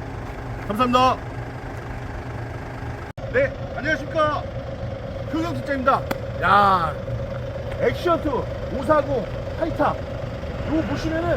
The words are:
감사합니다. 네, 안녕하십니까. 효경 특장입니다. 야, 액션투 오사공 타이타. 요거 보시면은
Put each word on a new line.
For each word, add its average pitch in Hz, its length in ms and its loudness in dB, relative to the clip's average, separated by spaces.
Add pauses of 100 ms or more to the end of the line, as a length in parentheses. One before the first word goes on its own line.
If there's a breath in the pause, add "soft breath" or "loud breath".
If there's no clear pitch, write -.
(680)
감사합니다. 247 500 6 (2250)
네, - 220 4 (220)
안녕하십니까. 302 680 0 (920)
효경 330 200 0
특장입니다. 254 480 2 (400)
야, 185 520 6 (880)
액션투 233 600 2 (340)
오사공 277 480 2 (340)
타이타. 294 340 0 (800)
요거 320 160 2
보시면은 320 500 -2